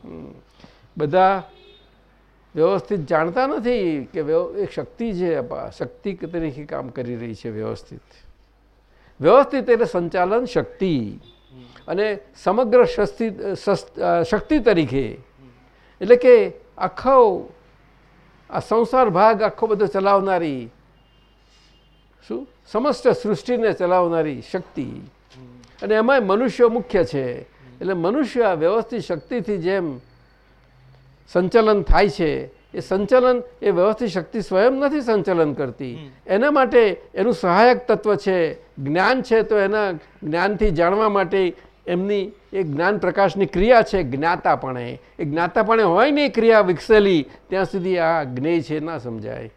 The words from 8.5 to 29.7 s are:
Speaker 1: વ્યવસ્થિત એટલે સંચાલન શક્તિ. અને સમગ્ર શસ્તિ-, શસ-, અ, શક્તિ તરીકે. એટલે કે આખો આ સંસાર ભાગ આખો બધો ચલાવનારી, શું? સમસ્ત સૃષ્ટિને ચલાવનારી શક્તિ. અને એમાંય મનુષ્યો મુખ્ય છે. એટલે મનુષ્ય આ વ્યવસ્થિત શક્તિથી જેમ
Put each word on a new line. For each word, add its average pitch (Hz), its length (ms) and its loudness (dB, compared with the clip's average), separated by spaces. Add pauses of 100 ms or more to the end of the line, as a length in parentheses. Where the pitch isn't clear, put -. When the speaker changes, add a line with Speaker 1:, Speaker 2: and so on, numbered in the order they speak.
Speaker 1:
વ્યવસ્થિત 262 480 2
એટલે 233 160 2
સંચાલન 185 600 -2
શક્તિ. 143 760 -4 (680)
અને 202 300 -4 (240)
સમગ્ર 233 420 4
શસ્તિ-, 220 460 -2 (340)
શસ-, - 360 -4
અ, 175 220 0
શક્તિ 214 360 0
તરીકે. 143 600 0 (840)
એટલે 214 160 6
કે 233 360 6 (260)
આખો 220 720 2 (1000)
આ - 80 -6
સંસાર 233 500 2
ભાગ 208 340 4
આખો 220 240 -2
બધો 208 200 0
ચલાવનારી, 185 840 0 (1600)
શું? 247 200 -10 (220)
સમસ્ત 262 380 0
સૃષ્ટિને 220 640 0
ચલાવનારી 165 800 0
શક્તિ. 180 340 -8 (1000)
અને 202 120 -2
એમાંય 240 260 4
મનુષ્યો 220 480 2
મુખ્ય 214 360 0
છે. 131 360 -6 (400)
એટલે 185 140 -4
મનુષ્ય 226 480 -2
આ 196 120 2
વ્યવસ્થિત 208 460 -2
શક્તિથી 196 580 -6
જેમ 170 400 -4 (1300)